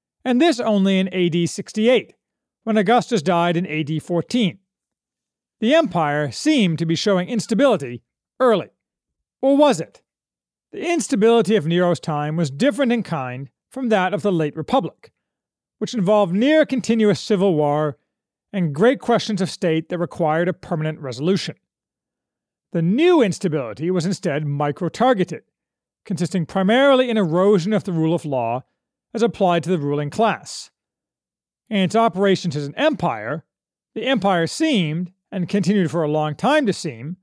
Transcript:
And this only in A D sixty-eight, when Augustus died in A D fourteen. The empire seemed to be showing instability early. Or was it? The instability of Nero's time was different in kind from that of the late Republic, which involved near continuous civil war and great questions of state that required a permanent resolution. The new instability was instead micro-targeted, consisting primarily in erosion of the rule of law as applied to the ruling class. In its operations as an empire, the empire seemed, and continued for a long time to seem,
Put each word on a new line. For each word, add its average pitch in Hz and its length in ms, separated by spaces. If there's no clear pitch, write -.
And 247 160
this 294 220
only 196 380
in 190 140
A 180 180
D 170 160
sixty-eight, - 680
when 220 120
Augustus 214 460
died 170 340
in 180 120
A 156 160
D 151 140
fourteen. 175 600
The 233 140
empire 151 560
seemed 208 500
to 170 40
be 165 100
showing 180 360
instability 202 720
early. 220 300
Or 277 140
was 277 200
it? - 220
The 339 180
instability 226 640
of 156 120
Nero's 175 340
time 151 340
was 165 160
different 240 420
in 233 100
kind 131 480
from 254 200
that 185 240
of 165 80
the 202 100
late 156 240
Republic, - 560
which - 160
involved 208 400
near 277 320
continuous 220 560
civil 190 340
war 147 440
and 170 200
great 226 260
questions 214 420
of 175 80
state 160 400
that 180 80
required 165 500
a 180 60
permanent 156 440
resolution. 147 580
The 175 80
new 294 400
instability 156 680
was 175 160
instead 156 400
micro-targeted, 165 960
consisting 175 400
primarily 254 640
in 220 80
erosion 185 560
of 196 100
the 190 80
rule 160 220
of 165 100
law 127 400
as 214 100
applied 175 420
to 170 60
the 180 80
ruling 147 300
class. - 600
In 208 120
its 185 140
operations 196 600
as 143 100
an 147 100
empire, 156 680
the - 120
empire 190 400
seemed, 180 680
and 185 200
continued 190 400
for 170 120
a 147 60
long 151 260
time 285 300
to 196 80
seem, 143 500